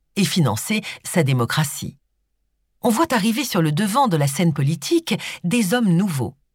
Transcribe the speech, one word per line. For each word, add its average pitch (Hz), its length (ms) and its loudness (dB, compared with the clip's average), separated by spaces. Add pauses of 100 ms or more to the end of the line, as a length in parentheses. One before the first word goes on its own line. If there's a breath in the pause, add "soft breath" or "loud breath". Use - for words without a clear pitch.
(140)
et 202 100 2
financer 113 580 0 (200 loud breath)
sa 170 220 0
démocratie. 135 720 -2 (840)
On 240 80 2
voit 285 240 0
arriver 226 300 0
sur 185 180 0
le 151 100 2
devant 214 360 2
de 170 80 0
la 143 100 2
scène 170 260 0
politique 165 600 0 (300 loud breath)
des 208 300 0
hommes 226 180 2
nouveaux. 165 420 0 (200)